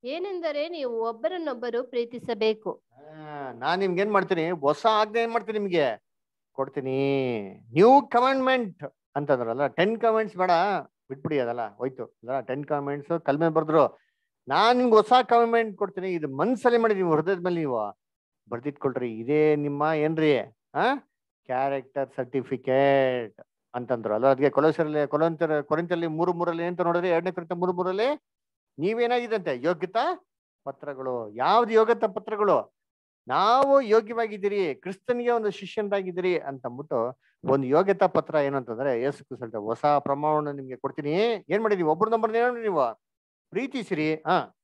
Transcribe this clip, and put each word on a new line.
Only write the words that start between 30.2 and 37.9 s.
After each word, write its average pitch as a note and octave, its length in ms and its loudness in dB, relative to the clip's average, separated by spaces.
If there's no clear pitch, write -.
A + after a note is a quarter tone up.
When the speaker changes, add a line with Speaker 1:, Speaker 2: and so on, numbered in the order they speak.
Speaker 2:
ಪತ್ರಗಳು. C3 680 -8
ಯಾವ್ದು F#3+ 420 2
ಯೋಗ್ಯತಾ A3 340 4
ಪತ್ರಗಳು? G3+ 680 0
ನಾವು B3 520 4
ಯೋಗ್ಯವಾಗಿದ್ದೀರಿ, G#3 960 0
ಕ್ರಿಸ್ತನಿಗೆ A#3+ 560 -4
ಒಂದು A3+ 200 0
ಶಿಷ್ಯನಾಗಿದ್ದೀರಿ F#3 880 -2
ಅಂತ C#3 280 -8
ಅಂದ್ಬಿಟ್ಟು B2+ 540 -4
ಒಂದು C3+ 220 2
ಯೋಗ್ಯತಾ F#3 400 4